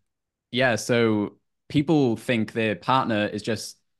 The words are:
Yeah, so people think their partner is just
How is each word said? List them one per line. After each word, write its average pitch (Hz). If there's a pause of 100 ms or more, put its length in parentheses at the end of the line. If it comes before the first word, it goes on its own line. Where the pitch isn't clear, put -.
(520)
Yeah, 123
so 110 (300)
people 143
think 110
their 110
partner 113
is 104
just - (220)